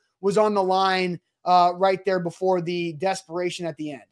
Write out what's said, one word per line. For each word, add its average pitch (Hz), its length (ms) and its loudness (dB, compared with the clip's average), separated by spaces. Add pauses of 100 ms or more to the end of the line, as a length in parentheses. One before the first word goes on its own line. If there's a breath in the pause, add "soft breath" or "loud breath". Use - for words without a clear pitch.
(220)
was 196 160 0
on 214 160 2
the 196 80 2
line, 185 580 0 (240)
uh, 180 300 4
right 190 320 0
there 185 140 2
before 180 420 -2
the 170 320 -4
desperation 180 720 -6
at 156 100 -8
the 151 160 -10
end. 120 200 -16